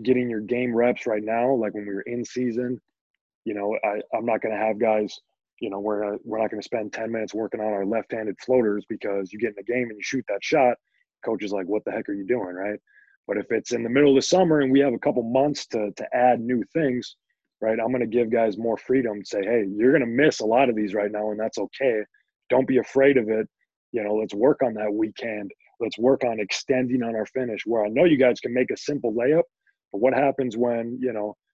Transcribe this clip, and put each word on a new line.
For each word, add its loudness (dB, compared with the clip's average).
getting 2
your -4
game -2
reps 2
right -2
now, 2
like 0
when -8
we -6
were -6
in -6
season, -4
you -4
know, -2
I, -2
I'm -2
not 0
gonna -2
have 0
guys, 0
you -6
know, -6
we're, -2
we're -6
not 0
gonna -8
spend -6
ten -6
minutes -6
working -4
on -2
our -2
left-handed -4
floaters 2
because -6
you -14
get -2
in -12
the -6
game -2
and -14
you -16
shoot -6
that -6
shot, 4
coach -4
is -6
like, -4
"What -2
the -6
heck -6
are -6
you -8
doing?" -2
Right? -6
But -2
if -6
it's -2
in -2
the -2
middle 6
of 6
the 4
summer 4
and 2
we 6
have 2
a -4
couple 0
months 0
to, -2
to -6
add 4
new -2
things, -2
right, 0
I'm 0
gonna 0
give 0
guys 2
more -2
freedom 0
to -20
say, -2
"Hey, 2
you're 4
gonna 4
miss 2
a -2
lot 4
of 0
these -2
right 0
now, -4
and -6
that's -6
okay. -2
Don't 4
be 2
afraid 4
of 2
it. -2
You -4
know, -2
let's -2
work 2
on 0
that -2
weak -2
hand. -8
Let's -4
work 4
on -2
extending -2
on -4
our -2
finish," -6
where 0
I 0
know 4
you 6
guys 4
can -6
make 0
a -4
simple -4
layup, 4
but -8
what 4
happens 0
when, -2
you -2
know, -6